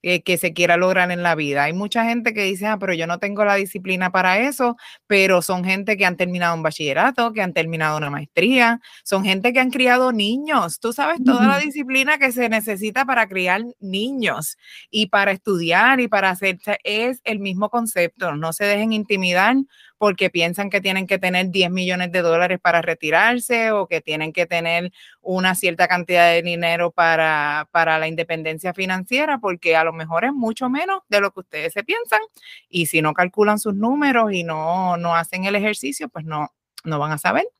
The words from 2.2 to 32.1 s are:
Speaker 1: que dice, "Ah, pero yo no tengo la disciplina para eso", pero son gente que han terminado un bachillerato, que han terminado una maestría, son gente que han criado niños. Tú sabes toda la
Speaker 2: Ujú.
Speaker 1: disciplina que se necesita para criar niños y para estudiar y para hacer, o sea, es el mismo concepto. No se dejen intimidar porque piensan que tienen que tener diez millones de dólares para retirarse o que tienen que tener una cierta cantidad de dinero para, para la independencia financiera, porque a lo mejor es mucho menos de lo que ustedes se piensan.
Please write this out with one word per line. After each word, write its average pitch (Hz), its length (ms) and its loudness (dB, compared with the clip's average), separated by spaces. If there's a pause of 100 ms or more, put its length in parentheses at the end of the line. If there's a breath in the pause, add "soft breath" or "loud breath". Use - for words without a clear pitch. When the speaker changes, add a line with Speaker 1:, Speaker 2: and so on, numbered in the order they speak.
Speaker 1:
que 208 120 -2
dice, 190 220 -4
"Ah, 214 120 0
pero 190 140 -4
yo 165 160 -4
no 175 100 -4
tengo 202 260 -2
la 202 120 4
disciplina 185 560 -4
para 185 260 2
eso", 240 380 0 (320 loud breath)
pero 190 340 4
son 180 220 -4
gente 196 320 -2
que 196 100 0
han 180 100 0
terminado 180 380 0
un 160 80 -6
bachillerato, 165 720 0
que 214 100 -4
han 180 120 -4
terminado 160 420 -2
una 147 140 -4
maestría, 233 680 2 (220 loud breath)
son 196 220 -2
gente 196 280 0
que 254 80 2
han 254 100 2
criado 247 420 4
niños. 233 680 -2
Tú 233 140 -4
sabes 285 320 0
toda 247 240 6
la 277 80 4
Speaker 2:
Ujú. 294 80 0
Speaker 1:
disciplina 277 540 0
que 269 120 2
se 240 180 -2
necesita 220 560 -2
para 247 220 2
criar 190 360 0 (180)
niños 196 800 -4 (320 loud breath)
y 214 160 0
para 196 260 2
estudiar 190 680 2
y 247 80 2
para 196 240 2
hacer, 185 300 -2
o - 40 -20
sea, 208 200 -2
es 226 400 -4
el 214 160 -4
mismo 196 300 -2
concepto. 180 680 -2
No 165 160 -4
se 208 120 -4
dejen 208 280 0
intimidar 196 640 2 (400 soft breath)
porque 196 320 2
piensan 175 400 -2
que 196 140 -2
tienen 190 240 -2
que 185 120 0
tener 185 320 0
diez 180 200 0
millones 180 420 -2
de 185 80 2
dólares 175 400 2
para 170 220 2
retirarse 220 880 2
o 202 160 0
que 165 160 -2
tienen 156 320 -6
que 175 100 0
tener 170 480 -2 (300 loud breath)
una 185 320 0
cierta 175 340 0
cantidad 175 420 4
de 170 120 2
dinero 170 480 -2
para, 156 800 0
para 165 280 2
la 160 80 -2
independencia 160 680 -6
financiera, 190 640 -2
porque 175 380 0
a 160 80 4
lo 160 100 -2
mejor 165 320 -2
es 277 80 0
mucho 240 340 -4
menos 320 400 -4
de 208 120 4
lo 196 100 0
que 185 100 -16
ustedes 160 320 -8
se 202 120 -6
piensan. 440 360 0 (480 loud breath)